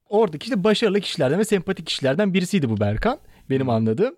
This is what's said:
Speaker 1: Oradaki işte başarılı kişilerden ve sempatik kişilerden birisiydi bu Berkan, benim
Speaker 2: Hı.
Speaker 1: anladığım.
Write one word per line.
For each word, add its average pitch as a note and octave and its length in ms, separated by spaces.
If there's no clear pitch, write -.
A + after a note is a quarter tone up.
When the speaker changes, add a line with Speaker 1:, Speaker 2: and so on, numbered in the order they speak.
Speaker 1:
Oradaki G3+ 340
işte A3+ 200
başarılı G#3 380
kişilerden D3 380
ve G#3+ 60
sempatik F#3+ 420
kişilerden F3 460
birisiydi F3+ 360
bu G#2+ 100
Berkan, G#2+ 400
benim C3+ 180
Speaker 2:
Hı. A#2+ 40
Speaker 1:
anladığım. A2+ 460